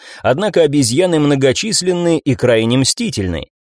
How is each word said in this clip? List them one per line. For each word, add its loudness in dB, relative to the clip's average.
однако 0
обезьяны 2
многочисленны 0
и -2
крайне 2
мстительны. -4